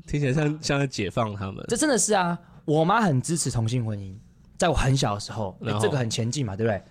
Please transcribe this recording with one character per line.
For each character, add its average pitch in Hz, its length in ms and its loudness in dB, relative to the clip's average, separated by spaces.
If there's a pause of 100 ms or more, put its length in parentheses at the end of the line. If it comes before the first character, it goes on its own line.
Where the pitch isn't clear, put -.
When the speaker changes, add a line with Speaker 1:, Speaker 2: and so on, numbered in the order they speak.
Speaker 1:
听 147 140 -2
起 143 60 2
来 127 60 2
像， 151 300 2
像 143 160 0
在 139 80 2
解 104 240 -4
放 110 240 -2
他 98 160 -6
们。 - 180 -10
Speaker 2:
这 233 80 0
真 302 120 2
的 262 100 4
是 208 140 2
啊， 175 260 2 (280)
我 160 180 4
妈 202 160 4
很 156 200 4
支 165 160 -2
持 143 140 -2
同 113 160 0
性 120 180 -2
婚 110 140 -6
姻， 95 160 -12 (440)
在 185 100 2
我 151 60 2
很 131 200 4
小 131 200 0
的 101 60 -6
时 - 120 -12
候， 104 280 -6
Speaker 1:
然 107 140 -2
后？ 104 60 0
Speaker 2:
这 208 80 2
个 170 80 0
很 123 120 0
前 113 220 -2
进 143 140 -4
嘛， 98 120 -6
对 110 100 0
不 117 40 2
对？ 95 200 -2